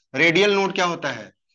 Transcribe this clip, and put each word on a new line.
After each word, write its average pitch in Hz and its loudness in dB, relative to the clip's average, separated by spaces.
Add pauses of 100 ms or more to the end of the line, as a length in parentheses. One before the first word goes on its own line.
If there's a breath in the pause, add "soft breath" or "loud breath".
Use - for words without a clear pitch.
(140)
रेडियल 170 2
नोड 196 0
क्या 190 0
होता 156 -4
है, 107 -12 (240)